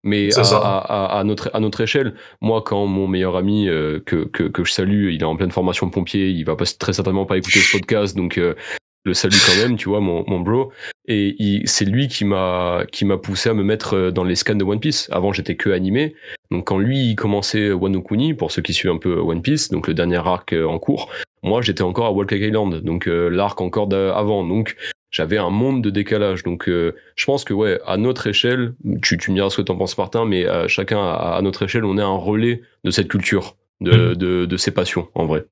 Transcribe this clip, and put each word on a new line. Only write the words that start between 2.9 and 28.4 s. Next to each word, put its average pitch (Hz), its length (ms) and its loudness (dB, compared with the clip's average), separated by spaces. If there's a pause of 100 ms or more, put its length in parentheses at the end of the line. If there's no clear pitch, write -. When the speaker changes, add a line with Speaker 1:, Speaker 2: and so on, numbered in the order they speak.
Speaker 1:
meilleur 92 300 0
ami, 101 320 2
euh, 76 360 0
que, 80 200 0
que, - 180 -2
que 82 220 -2
je - 80 -2
salue, 98 400 2
il 78 80 -4
est 82 40 0
en 80 120 -2
pleine 90 140 0
formation 95 380 0
pompier, 95 400 0
il 85 140 -2
va 78 140 -2
pas, 90 80 0
très - 260 -4
certainement 95 340 0
pas 95 120 0
écouter 95 220 2
ce 95 180 2
podcast, 101 400 0
donc, 87 200 -2
euh, 87 160 2 (520)
le 92 80 0
salue 98 220 2 (100)
quand 90 100 4 (100)
même, 120 120 0
tu - 100 -6
vois, 104 140 2
mon, 87 260 0
mon 90 140 0
bro. 123 320 0 (340)
Et 101 340 0
il, 101 280 2
c'est - 160 2
lui 123 240 2
qui 104 160 -4
m'a, 90 680 0
qui - 140 -2
m'a 95 120 2
poussé 95 300 -4
à 113 60 2
me 104 100 2
mettre, 101 320 0
euh, 90 160 2
dans 90 140 0
les 92 100 0
scans - 200 -2
de 98 100 0
One 104 160 0
Piece. - 320 -2
Avant, 95 180 2
j'étais 95 240 -4
que - 140 -2
animé. 98 440 0 (380)
Donc, 90 160 -4
quand 95 100 0
lui, 123 340 2
il 104 40 0
commençait 104 560 0
Wano 95 300 0
Kuni, 131 320 0
pour 90 180 -4
ceux - 100 -2
qui 80 120 -4
suivent 92 180 0
un 80 60 0
peu 90 220 0
One 82 220 0
Piece, 147 300 0
donc 82 160 -2
le 90 60 0
dernier 87 240 2
arc, 87 340 -2
euh, 82 140 0
en 78 120 -2
cours, - 320 -2 (320)
moi, 107 200 0
j'étais 98 220 -2
encore 95 240 0
à 104 40 2
Whole 98 160 0
Cake 101 140 -2
Island, 104 400 0
donc, 87 260 -2
euh, 85 220 2
l'arc 95 320 0
encore 98 260 -2
d'a-, 98 260 0
avant. 104 320 0
Donc, 107 300 -2 (340)
j'avais 82 280 -2
un 92 140 0
monde 127 300 2
de 107 80 0
décalage. 101 540 0
Donc, 87 240 -4
euh, 85 260 2 (220)
je - 100 -4
pense 139 200 0
que, 107 80 -2
ouais, 101 340 2
à 95 80 0
notre 123 320 0
échelle, 123 460 0 (280)